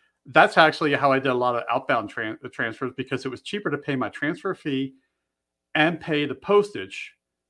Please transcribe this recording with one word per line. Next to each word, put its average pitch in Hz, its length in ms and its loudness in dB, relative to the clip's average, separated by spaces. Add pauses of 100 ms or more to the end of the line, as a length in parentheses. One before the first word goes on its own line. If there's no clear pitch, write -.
(280)
that's 156 300 6
actually 156 360 6
how 139 180 4
I 131 80 4
did 135 120 0
a - 20 2
lot 123 220 0
of 117 140 -2
outbound 117 440 -2
tran-, 110 300 -8
uh, 127 60 -10
transfers 120 460 -6
because - 300 -6
it 135 40 -6
was 123 120 -12
cheaper 208 300 -6
to 143 60 -2
pay 143 180 -4
my 117 140 -4
transfer 175 460 -6
fee 135 400 -4 (800)
and 160 260 0
pay 147 240 -2
the 123 100 -6
postage 202 800 -2 (360)